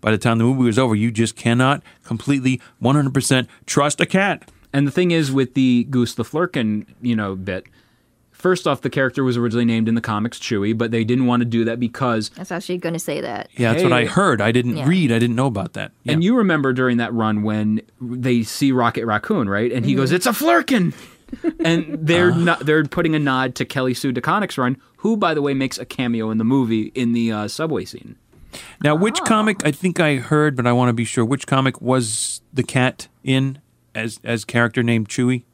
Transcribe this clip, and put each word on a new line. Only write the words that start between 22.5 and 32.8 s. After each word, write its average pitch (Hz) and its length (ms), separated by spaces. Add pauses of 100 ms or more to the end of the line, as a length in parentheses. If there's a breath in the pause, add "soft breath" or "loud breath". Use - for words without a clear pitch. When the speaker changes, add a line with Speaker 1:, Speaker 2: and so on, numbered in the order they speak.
Speaker 2:
they're 156 180
putting 165 320
a - 20
nod 131 380
to 131 80
Kelly 131 300
Sue 135 180
DeConnick's 170 440
run, 131 200 (220 soft breath)
who, 226 180
by 180 180
the 151 80
way, 139 120
makes 131 220
a - 80
cameo 117 460
in 110 80
the 113 60
movie 113 500
in 120 200
the, 117 180
uh, 104 160
subway 147 360
scene. - 300 (680 loud breath)
Speaker 1:
Now, 147 120
which 214 260
Speaker 3:
Oh. 339 40
Speaker 1:
comic, 214 400
I 151 80
think 180 260
I 151 180
heard, 151 380
but 123 140
I 120 40
wanna 123 200
be 117 120
sure, 117 200
which 135 240
comic 135 340
was 120 600 (120)
the 127 80
cat - 460 (160)